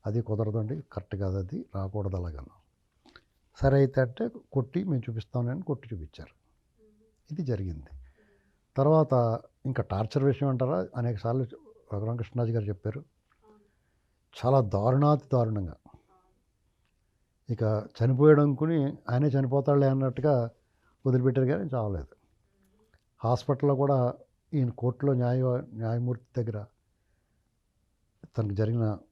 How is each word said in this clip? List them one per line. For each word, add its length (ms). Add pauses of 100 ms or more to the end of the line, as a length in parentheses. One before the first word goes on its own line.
"అది 160
కుదరదండి, 600 (100)
కరెక్ట్ 240
కాదు, 200
అది 380
రాకూడదు" 420
అలాగన్నా. 400 (1000)
సరే 200
అయితే 240
అంటే 280 (240)
కొట్టి 320
మేము 260
చూపిస్తామని 520
కొట్టి 320
చూపించారు. 400 (960)
ఇది 100
జరిగింది. 440 (880)
తర్వాత 640 (260)
ఇంకా 160
టార్చర్ 420
విషయం 240
అంటారా, 380 (100)
అనేక 220
సార్లు 240 (520)
రఘురామకృష్ణరాజు 580
గారు 120
చెప్పారు. 400 (1400)
చాలా 140
దారుణాతి 720
దారుణంగా, 420 (1800)
ఇక 380 (160)
చనిపోయాడు 380
అనుకుని 540 (140)
ఆయనే 180
చనిపోతాడులే 600
అన్నట్టుగా 640 (560)
వదిలిపెట్టారు 400
కానీ 280
చావలేదు. 320 (1160)
హాస్పిటల్లో 500
కూడా 400 (400)
ఈయన 160
కోర్టులో 420
న్యాయ-, 500 (120)
న్యాయమూర్తి 680
దగ్గర 200 (1700)
తనకు 160
జరిగిన 440 (140)